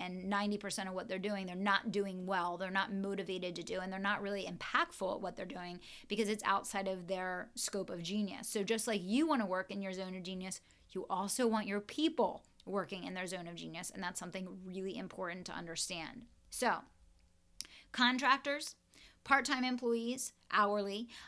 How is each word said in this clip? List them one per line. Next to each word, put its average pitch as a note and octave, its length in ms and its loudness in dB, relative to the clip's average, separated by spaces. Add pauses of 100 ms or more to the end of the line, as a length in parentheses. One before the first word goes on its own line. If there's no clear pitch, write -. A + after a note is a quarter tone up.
and F3+ 220 -6
ninety G3+ 320 2
percent G3 320 -4
of F#3 60 -6
what F#3 120 -4
they're F#3+ 120 -2
doing, G3 260 -2
they're F3+ 100 -6
not G3 380 4
doing F#3+ 320 0
well, F3 320 2
they're F#3 140 -2
not G3 240 2
motivated F#3+ 600 -2
to F3+ 80 -4
do, F3+ 180 -2
and F#3 120 -4
they're F#3+ 80 -4
not G3+ 220 2
really G3 280 -2
impactful G3 640 0
at - 40 -6
what F3+ 160 -4
they're F#3+ 80 -6
doing F3+ 360 -8 (280)
because G#3 220 2
it's G#3+ 140 -2
outside G3 440 2
of F3+ 200 -4
their F#3 460 -2
scope - 360 -2
of F3 120 -6
genius. G3 460 -2
So G#3 140 0
just A3 240 0
like G3+ 180 0
you B3+ 220 4
wanna C4 180 4
work F#3 260 0
in G3+ 120 -4
your F#3+ 100 -4
zone F#3 240 -6
of F3+ 60 -6
genius, F#3 400 -6 (300)
you F#3 180 -4
also G3 360 2
want G#3+ 200 4
your G3+ 140 0
people C#4+ 600 2 (220)
working F#3+ 380 -2
in F#3 100 -6
their F#3 140 -2
zone F3 220 -6
of E3+ 80 -10
genius, E3 340 -8
and F#3+ 100 -10
that's F3+ 200 -4
something F#3 260 -6 (180)
really F#3 320 -4
important F#3 480 -6
to - 80 -8
understand. E3 680 -6 (260)
So, A3 260 2 (1160)
contractors, C4 840 4 (480)
part-time C4+ 400 6
employees, B3 680 2 (200)
hourly, G#3 560 4 (200)